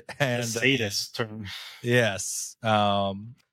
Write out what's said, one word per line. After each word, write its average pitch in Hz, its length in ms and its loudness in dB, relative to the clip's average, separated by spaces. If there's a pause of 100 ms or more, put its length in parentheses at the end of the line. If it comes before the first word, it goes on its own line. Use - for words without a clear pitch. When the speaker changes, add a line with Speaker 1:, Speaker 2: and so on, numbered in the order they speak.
Speaker 1:
<laughs> - 100 -14
And, 120 240 2
Speaker 2:
A - 0 -
sadist 117 720 0
turn. 110 320 -6 (340)
Speaker 1:
yes. 117 800 0
Um, 101 760 2 (180)